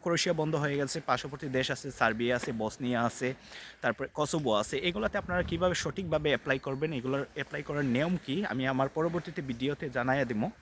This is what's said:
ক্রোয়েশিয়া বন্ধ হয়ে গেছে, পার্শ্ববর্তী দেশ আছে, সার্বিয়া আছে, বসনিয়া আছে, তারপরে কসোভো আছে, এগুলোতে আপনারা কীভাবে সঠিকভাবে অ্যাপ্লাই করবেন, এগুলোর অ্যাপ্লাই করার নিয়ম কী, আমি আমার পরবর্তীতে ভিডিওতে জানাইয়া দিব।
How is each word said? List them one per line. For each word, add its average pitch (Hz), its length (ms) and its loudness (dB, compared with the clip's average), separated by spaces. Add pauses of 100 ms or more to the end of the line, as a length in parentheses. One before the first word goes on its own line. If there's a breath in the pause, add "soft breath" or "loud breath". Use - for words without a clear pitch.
ক্রোয়েশিয়া 170 360 2
বন্ধ 156 220 2
হয়ে 143 180 0
গেছে, 143 180 0 (100)
পার্শ্ববর্তী 139 400 -2 (100)
দেশ 131 160 2
আছে, 139 140 -8 (100)
সার্বিয়া 117 400 4
আছে, 139 120 -4 (120)
বসনিয়া 120 460 0
আছে, 127 200 0 (540 loud breath)
তারপরে 135 260 0 (100)
কসোভো 151 320 2 (120)
আছে, 139 140 -2 (120)
এগুলোতে 208 340 -2
আপনারা 180 280 0
কীভাবে 175 240 2 (100)
সঠিকভাবে 156 480 0
অ্যাপ্লাই 135 340 0
করবেন, 139 320 -2
এগুলোর 131 260 0 (100)
অ্যাপ্লাই 147 340 -6
করার 147 260 0
নিয়ম 160 200 2 (100)
কী, 135 120 -2 (160)
আমি 131 100 0 (100)
আমার 135 240 2
পরবর্তীতে 170 440 -2 (100)
ভিডিওতে 135 360 -2 (100)
জানাইয়া 131 340 2
দিব। 110 120 0 (200)